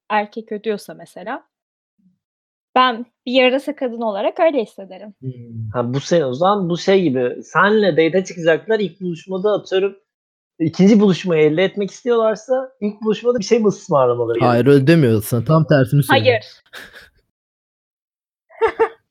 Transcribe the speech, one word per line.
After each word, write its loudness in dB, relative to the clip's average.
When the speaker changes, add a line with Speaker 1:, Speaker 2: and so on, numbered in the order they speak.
Speaker 1:
erkek -6
ödüyorsa -8
mesela, -14
ben 0
bir -8
yarasa 0
kadın -8
olarak -4
öyle 0
hissederim. -18
Speaker 2:
Hmm. -14
Speaker 3:
Ha, -4
bu -4
şey, 0
o -4
zaman 0
bu -4
şey 0
gibi. -2
Senle 2
date'e 0
çıkacaklar, -2
ilk -6
buluşmada -6
atıyorum, -2
ikinci 4
buluşmayı 2
elde 0
etmek -4
istiyorlarsa -2
ilk -6
buluşmada -2
bir -6
şey 2
mi 2
ısmarlamaları 0
Speaker 2:
Hayır, 4
Speaker 3:
gerekiyor? 4
Speaker 2:
öyle 4
demiyorsun. 2
Tam 2
tersini 2
söylüyor. 2
Speaker 1:
Hayır. 0
<laughs> 0